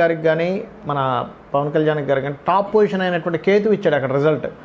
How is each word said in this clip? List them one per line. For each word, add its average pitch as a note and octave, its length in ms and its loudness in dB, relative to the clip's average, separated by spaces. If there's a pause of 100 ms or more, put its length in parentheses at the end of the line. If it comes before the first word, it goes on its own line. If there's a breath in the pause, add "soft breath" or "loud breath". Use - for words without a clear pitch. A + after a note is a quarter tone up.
గారికి E3 220 2
కానీ E3 400 0 (240)
మన C#3+ 120 -2 (560)
పవన్ D3 180 0
కళ్యాణ్ D#3 260 0
గారికి C3+ 280 -2
కానీ C#3+ 200 -8
టాప్ G3 280 2
పొజిషన్ F#3+ 280 2
అయినటువంటి F3 440 -2
కేతు G3+ 220 2
ఇచ్చాడు F#3 300 2
అక్కడ C3 140 -2
రిజల్ట్. C#3+ 340 0 (180 loud breath)